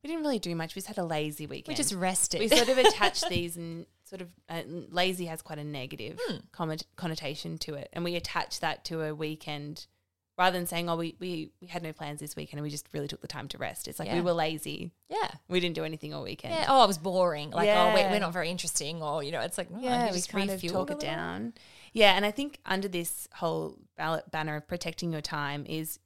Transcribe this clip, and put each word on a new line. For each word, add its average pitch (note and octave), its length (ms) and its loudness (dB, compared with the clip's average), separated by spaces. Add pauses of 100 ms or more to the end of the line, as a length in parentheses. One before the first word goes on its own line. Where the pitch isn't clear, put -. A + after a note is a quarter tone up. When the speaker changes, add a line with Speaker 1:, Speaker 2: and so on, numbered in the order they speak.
Speaker 1:
we C#4+ 60 -10
didn't E4 120 -2
really C#4+ 160 2
do F3 160 -2
much. E3 220 -4
We G3 60 -6
just - 60 -10
had - 100 -6
a F3+ 80 0
lazy D3+ 420 -2
weekend." C#3+ 220 -10
Speaker 2:
We D4+ 120 -2
just A3 120 2
rested. F#3 480 2
Speaker 1:
We A3+ 80 4
sort A#3+ 180 8
of B3+ 100 6
Speaker 2:
<laughs> B3+ 80 8
Speaker 1:
attach - 440 6
these E3+ 280 0
n-, E3 280 -8 (180)
sort F3+ 180 -14
of, F3+ 60 -10 (220)
uh, E3 60 -6
n-, D#3+ 360 -8
lazy F3+ 360 2
has D#3+ 140 -8
quite D3+ 180 -10
a D3 40 -8
negative C3+ 600 -8
Speaker 2:
Hmm. F3+ 100 -2 (180)
Speaker 1:
conno-, D#3 300 -2 (140)
connotation D#3+ 640 -6
to D3+ 160 -6
it. C#3 180 -10
And E3+ 100 -4
we F3 140 -2
attach - 420 -4
that D#3 260 -2
to E3 180 -4
a D3+ 120 -2
weekend D3+ 720 -8 (500)
rather F3+ 200 6
than F3 100 -2
saying, E3+ 220 -2
"Oh, E3 80 2
we, E3 220 -4
we, F3 320 -6 (100)
we F3+ 60 -18
had E3+ 160 -6
no D#3 100 -6
plans D3 260 -8
this D3+ 160 -10
weekend D3+ 240 -8
and D3 40 -4
we D3+ 60 -4
just D3 240 -8
really D3 140 -4
took - 140 -8
the - 60 -12
time C#3+ 200 -8
to - 100 -10
rest." - 300 -6
It's - 100 -10
like, - 120 -6
"We A#2+ 80 0
Speaker 2:
Yeah. F3 60 2
Speaker 1:
were F3 100 2
lazy. D#3+ 580 -2 (180)
Speaker 2:
Yeah. G#4 220 -2 (160)
Speaker 1:
We F3+ 140 2
didn't E3+ 140 -2
do D#3+ 100 -2
anything D3+ 280 -8
all D3 100 -8
weekend." - 300 -6
Speaker 2:
Yeah. D#4+ 140 0
"Oh, C4 160 10
it G#3 40 10
was G3 100 2
boring." E3+ 540 2
Like, E3+ 180 4
"Oh, G#3+ 240 8
we're, G#3+ 60 8
Speaker 1:
Yeah. F#3+ 120 4
Speaker 2:
we're G#3 80 4
not F3 140 0
very E3+ 180 0
interesting." E3 500 -2
Or, D3+ 220 -2
you D3 80 -4
know, D#3 100 -2
it's F3+ 160 -4
like, F3 160 -6
"Oh, G#3 60 -8
Speaker 1:
Yeah, B3 280 2
Speaker 2:
you G3+ 40 0
Speaker 1:
we F3+ 60 -2
Speaker 2:
just F3+ 120 -2
Speaker 1:
kind G3 200 0
of F#3+ 100 -2
Speaker 2:
refueled F3 140 -4
Speaker 1:
talk F#3 160 0
Speaker 2:
a - 40 -2
Speaker 1:
it - 60 -6
Speaker 2:
little." D3+ 160 -2
Speaker 1:
down. F3+ 380 -4 (400)
Yeah, G#3 220 10
and G3+ 100 2
I G#3 60 2
think C#4 340 -4
under G3 220 -2
this F3 480 -4
whole D#3+ 420 -2 (200)
bal-, D#3+ 340 -2
banner D#3 240 -2
of D3+ 100 -8
protecting E3+ 460 -4
your D#3+ 80 -2
time D3 480 -4
is D#3 380 -6